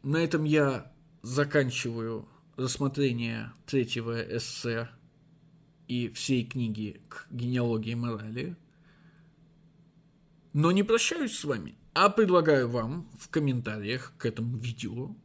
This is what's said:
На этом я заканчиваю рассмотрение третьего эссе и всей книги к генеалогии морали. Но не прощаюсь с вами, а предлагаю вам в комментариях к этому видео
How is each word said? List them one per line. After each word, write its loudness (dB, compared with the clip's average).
На 0
этом 2
я 2
заканчиваю 0
рассмотрение -2
третьего -2
эссе -4
и -2
всей 0
книги -4
к -14
генеалогии 0
морали. -6
Но 4
не 4
прощаюсь 0
с -2
вами, -4
а 6
предлагаю 6
вам -4
в -12
комментариях -2
к -4
этому -4
видео -6